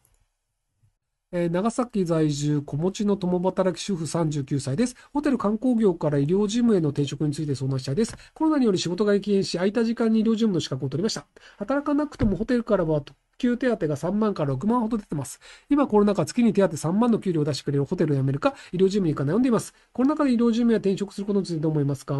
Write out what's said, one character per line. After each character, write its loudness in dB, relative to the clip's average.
え 0
ー、 0
長 0
崎 -2
在 2
住、 0
子 -8
持 0
ち -2
の 2
共 0
働 0
き -12
主 -4
婦、 -4
三 0
十 -2
九 -2
歳 -4
で 2
す。 -4
ホ -4
テ 2
ル 0
観 0
光 0
業 2
か -2
ら 2
医 2
療 2
事 -2
務 4
へ 4
の 2
転 -2
職 -4
に 0
つ -8
い -4
て -2
相 -4
談 -2
し -8
た -4
い -4
で 2
す。 -8
コ -4
ロ 4
ナ 2
に 4
よ 4
り 2
仕 -2
事 -2
が 2
激 0
減 2
し、 -4
空 0
い 0
た 0
時 -2
間 0
に 4
医 2
療 2
事 -2
務 2
の 2
資 -4
格 -6
を -2
取 -4
り -2
ま 0
し -6
た。 -12
働 -4
か 0
な 0
く -10
て 0
も 2
ホ -4
テ 0
ル 0
か 0
ら 2
は 0
特 -16
急 0
手 0
当 -2
が -2
三 -2
万 0
か -4
ら -2
六 -4
万 2
ほ 0
ど -2
出 -6
て -10
ま -4
す。 -16
今 2
コ 4
ロ 4
ナ 2
禍、 0
月 -2
に 4
手 2
当 -8
三 -2
万 4
の 2
給 -2
料 0
を 2
出 -2
し -6
て -12
く -2
れ 0
る 2
ホ -6
テ 2
ル 2
を 0
辞 0
め 0
る -2
か、 -2
医 -6
療 4
事 4
務 0
に 2
行 -4
く -2
か 0
悩 2
ん 4
で 2
い 2
ま 2
す。 -12
コ -2
ロ 4
ナ 2
禍 0
で 2
医 2
療 2
事 0
務 4
へ 4
転 0
職 -6
す -14
る -8
こ -2
と 2
に -2
つ -8
い -2
て -2
ど 0
う 0
思 0
い 2
ま 0
す -12
か？ -6